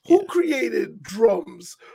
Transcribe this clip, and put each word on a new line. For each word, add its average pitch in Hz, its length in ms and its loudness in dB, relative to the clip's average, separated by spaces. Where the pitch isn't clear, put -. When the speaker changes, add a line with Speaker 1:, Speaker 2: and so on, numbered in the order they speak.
Speaker 1:
Who 349 140 6
Speaker 2:
Yeah. 392 80 -6
Speaker 1:
created 247 720 -2
drums? 190 760 -4